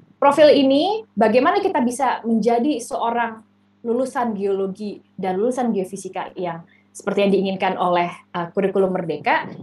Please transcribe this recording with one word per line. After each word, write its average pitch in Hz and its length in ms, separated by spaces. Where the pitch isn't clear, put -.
Profil 277 400
ini, 294 560
bagaimana 254 480
kita 349 240
bisa 240 400
menjadi 233 560
seorang 233 640
lulusan 240 480
geologi 196 720
dan 185 160
lulusan 240 400
geofisika 185 640
yang 170 240
seperti 196 320
yang 190 80
diinginkan 190 400
oleh, 175 320
eh, 170 240
kurikulum 190 400
Merdeka, 170 560